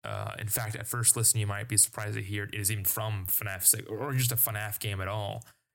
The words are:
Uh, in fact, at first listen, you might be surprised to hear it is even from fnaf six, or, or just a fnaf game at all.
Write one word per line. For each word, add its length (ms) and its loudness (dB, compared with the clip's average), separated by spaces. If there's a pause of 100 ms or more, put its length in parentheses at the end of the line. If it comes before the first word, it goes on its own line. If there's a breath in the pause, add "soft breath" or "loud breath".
Uh, 340 -6
in 120 -6
fact, 260 0
at 100 -8
first 300 4
listen, 240 4
you 80 2
might 220 -4
be 80 4
surprised 380 2
to 60 -4
hear 220 -4
it 100 -8
is 160 0
even 140 -2
from 440 0
fnaf 360 -2
six, 240 4
or, 120 -6
or 120 -2
just 220 2
a 20 -2
fnaf 460 -2
game 180 -2
at 80 -2
all. 380 -4 (300 loud breath)